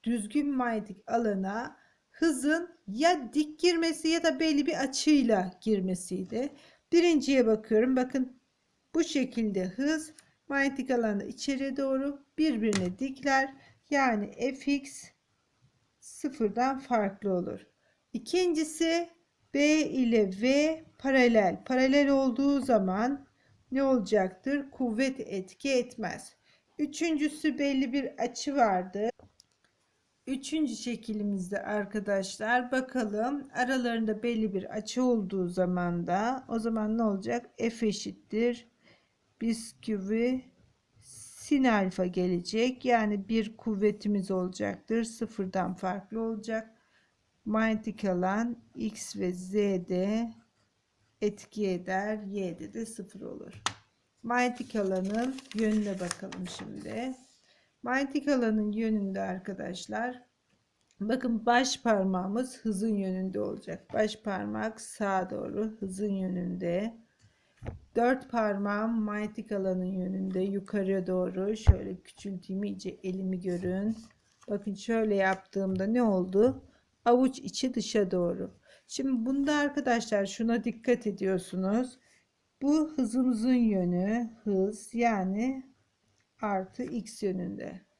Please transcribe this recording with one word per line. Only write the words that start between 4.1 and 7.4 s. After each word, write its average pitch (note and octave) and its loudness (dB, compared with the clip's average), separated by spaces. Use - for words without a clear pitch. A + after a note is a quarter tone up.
da D#4+ 2
belli D4+ 4
bir - -2
açıyla B3+ 4
girmesiydi. F#3+ -2
Birinciye C#4+ 6